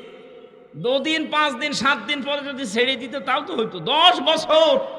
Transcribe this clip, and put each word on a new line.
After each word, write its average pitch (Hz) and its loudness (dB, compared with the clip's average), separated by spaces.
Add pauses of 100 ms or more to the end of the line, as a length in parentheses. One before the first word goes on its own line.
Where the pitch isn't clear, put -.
(760)
দুদিন, 269 -2
পাঁচ 302 0
দিন, 285 -4
সাত 269 0 (100)
দিন 285 -4
পরে 285 -4
যদি 277 -8
ছেড়ে 240 0
দিত, 247 -10
তাও 277 -2
তো 311 -8
হইতো। 220 -4
দশ 302 4
বছর 311 4 (200)